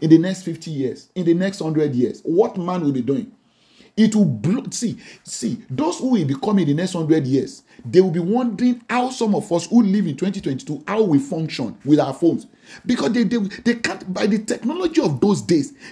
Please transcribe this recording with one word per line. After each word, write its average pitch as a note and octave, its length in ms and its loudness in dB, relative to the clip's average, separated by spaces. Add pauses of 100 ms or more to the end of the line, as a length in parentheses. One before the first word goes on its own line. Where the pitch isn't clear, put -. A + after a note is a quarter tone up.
in D#3+ 80 0
the D#3+ 80 10
next F#3 280 -2
fifty E3 260 -10
years, C3+ 440 -6
in F3+ 120 -4
the E3+ 80 4
next F#3+ 240 -2
hundred D3+ 360 -2
years, - 280 -2
what G#3+ 340 0
man F3+ 260 -4
will C#3+ 100 0
be B2+ 100 -4
doing. B2+ 280 -4 (680)
It G#3+ 180 4
will G#3+ 100 4
blow. D3 460 0
See, G#3+ 260 -6 (280)
see, - 440 -8
those D#4 300 -4
who C4 120 -4
will G#3 140 2
be C3+ 100 0
coming G3 340 2
in C#3+ 80 2
the E3 60 -2
next F#3 120 -4
hundred D#3 320 2
years, C3 380 -2 (200)
they B2 160 4
will F#3+ 100 4
be E3 100 -2
wondering A#3+ 680 0
how B3 220 0
some A3 240 0
of D3+ 180 -2
us E3+ 140 0
who A#3 160 6
live G3 240 2
in C#3+ 100 -4
twenty F#3+ 240 -4
twenty-two, C#3+ 480 -6
how G#3+ 140 2
we D#3+ 160 4
function C#3 640 -4
with D3 160 6
our C3 140 0
phones. D#3+ 320 0 (400)
Because B3 260 0
they, A#3+ 120 2
they, A#3 140 0
they G#3+ 360 -2
can't, - 380 -6
by G#3 140 -2
the G#3 120 2
technology D#4+ 640 -2
of D3+ 180 0
those F#3 220 0
days, D3 320 0 (180)